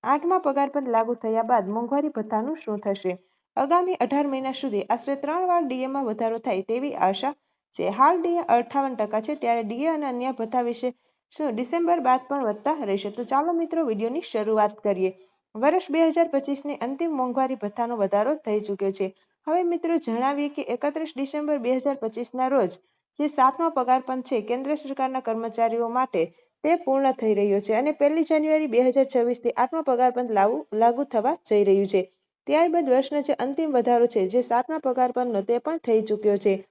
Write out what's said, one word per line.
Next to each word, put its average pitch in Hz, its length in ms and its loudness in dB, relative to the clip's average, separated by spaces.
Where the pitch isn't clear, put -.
આઠમા 302 360 2
પગાર 277 300 0
પંચ 285 180 -4
લાગુ 226 280 0
થયા 226 280 -2
બાદ 220 240 2
મોંઘવારી 233 420 -2
ભથ્થાનું 226 480 -4
શું 214 220 -6
થશે? 196 340 -4
આગામી 349 420 2
અઢાર 277 280 0
મહિના 262 240 -4
સુધી 262 380 -4
આશરે 240 260 -2
ત્રણ 311 320 -2
વાર 349 160 2
ડીએમાં 262 420 -4
વધારો 226 320 -2
થાય 202 240 -2
તેવી 247 340 -4
આશા 196 380 0
છે. 175 160 -2
હાલ 285 320 4
ડીએ 339 260 0
અઠ્ઠાવન 247 480 0
ટકા 214 260 -2
છે, 294 140 -4
ત્યારે 233 280 0
ડીએ 240 240 -2
અને 302 200 0
અન્ય 247 240 -4
ભથ્થા 247 300 -2
વિશે 240 280 -2
શું 285 220 -4
ડિસેમ્બર 330 440 0
બાદ 254 280 2
પણ 277 180 -2
વધતા 233 400 -2
રહેશે? 196 260 -2
તો 240 120 -10
ચાલો 285 300 0
મિત્રો, 330 300 -2
વીડિયોની 233 380 -2
શરૂઆત 214 580 0
કરીએ. 190 320 0
વર્ષ 311 360 2
બે 320 120 4
હજાર 330 240 2
પચીસની 277 480 -4
અંતિમ 277 400 -4
મોંઘવારી 254 400 -2
ભથ્થાનો 233 420 -4
વધારો 208 380 2
થઈ 220 240 -2
ચૂક્યો 196 320 -2
છે. 196 160 -4
હવે 339 160 2
મિત્રો, 339 340 0
જણાવીએ 277 520 -2
કે 294 120 -8
એકત્રીસ 294 540 -4
ડિસેમ્બર 294 420 -4
બે 247 180 0
હજાર 269 200 -2
પચીસના 247 520 -4
રોજ 262 300 0
જે 294 120 -2
સાતમા 277 420 2
પગાર 254 320 0
પંચ 254 280 -8
છે 233 120 0
કેન્દ્ર 262 340 -4
સરકારના 269 460 -6
કર્મચારીઓ 226 680 -2
માટે 240 340 0
તે 320 120 4
પૂર્ણ 269 360 2
થઈ 226 220 0
રહ્યો 202 260 2
છે 208 140 -2
અને 269 180 2
પહેલી 302 320 2
જાન્યુઆરી 311 440 2
બે 226 140 2
હજાર 254 240 4
છવ્વીસથી 247 520 0
આઠમા 254 240 0
પગાર 254 300 2
પંચ 247 200 -4
લાગુ, 214 300 4
લાગુ 233 300 4
થવા 254 320 0
જઈ 208 180 4
રહ્યું 196 240 4
છે. 190 140 2
ત્યારબાદ 320 420 2
વર્ષનો 269 320 2
જે 285 120 -2
અંતિમ 277 380 -2
વધારો 240 360 4
છે 208 200 2
જે 220 140 2
સાતમા 247 380 0
પગાર 254 320 0
પંચનો 240 300 -2
તે 233 180 0
પણ 311 180 -4
થઈ 226 240 2
ચૂક્યો 214 360 0
છે. 196 180 2